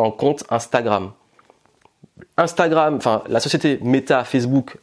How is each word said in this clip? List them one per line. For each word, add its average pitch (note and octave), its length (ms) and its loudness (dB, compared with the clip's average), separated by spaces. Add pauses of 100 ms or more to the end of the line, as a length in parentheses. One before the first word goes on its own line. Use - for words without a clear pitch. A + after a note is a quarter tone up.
un A2+ 100 2
compte D3 400 -2
Instagram. A2 600 -2 (1200)
Instagram, D#3+ 600 2
enfin, A2 320 0
la A2+ 100 2
société C#3+ 420 0
Meta, C3 440 0
Facebook B2+ 580 0